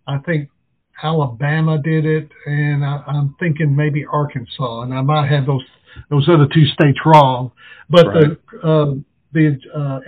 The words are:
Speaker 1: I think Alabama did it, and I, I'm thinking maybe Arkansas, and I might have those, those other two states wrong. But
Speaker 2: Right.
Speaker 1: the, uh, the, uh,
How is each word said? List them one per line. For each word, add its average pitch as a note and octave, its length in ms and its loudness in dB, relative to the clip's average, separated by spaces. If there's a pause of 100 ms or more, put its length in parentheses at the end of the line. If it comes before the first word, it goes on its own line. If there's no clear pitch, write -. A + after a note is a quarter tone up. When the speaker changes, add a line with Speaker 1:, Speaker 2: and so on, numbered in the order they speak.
Speaker 1:
I C#3 120 -6
think D3 300 -6 (540)
Alabama D3+ 800 -2
did D#3+ 260 -2
it, D#3 240 -4 (160)
and D3 380 -2
I, C#3 220 -6
I'm C#3+ 320 -4
thinking D#3 380 -2
maybe D3+ 340 -2
Arkansas, B2 720 -6
and B2+ 120 -8
I C3 80 -4
might C#3+ 260 0
have C#3 180 0
those, C3+ 160 -2 (480)
those C#3+ 180 2
other D3+ 240 6
two D#3 160 4
states D3 360 2
wrong. C3 480 4 (380)
But D#3+ 160 6
Speaker 2:
Right. D3+ 300 2 (260)
Speaker 1:
the, D#3+ 60 -2
uh, D3+ 260 0 (380)
the, D3+ 280 2 (160)
uh, C#3 320 -6